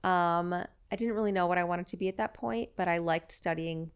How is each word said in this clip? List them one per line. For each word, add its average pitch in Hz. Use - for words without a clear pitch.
Um, 175
I -
didn't 233
really 208
know 180
what 180
I 175
wanted 175
to -
be 185
at 190
that 220
point, 233
but 180
I 170
liked 170
studying 165